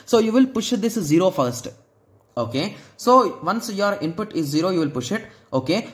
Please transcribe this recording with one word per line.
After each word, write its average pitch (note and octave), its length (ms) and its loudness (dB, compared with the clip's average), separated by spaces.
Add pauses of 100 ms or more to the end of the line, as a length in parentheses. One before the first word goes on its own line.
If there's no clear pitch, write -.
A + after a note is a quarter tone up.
So A#3 120 4
you A3 140 2
will C4 160 6
push A3+ 220 -4
this A3+ 240 -2
zero F3 360 4
first. B2 380 -4 (680)
Okay, C3 380 -4 (220)
so B3 440 4
once G#3 300 -4
your G3+ 300 0
input E3+ 320 -6
is D#3+ 100 -2
zero, D3+ 240 0
you F3+ 120 0
will D3 100 0
push C#3 200 -6
it. A3 140 -4 (300)
Okay, D#3+ 400 -2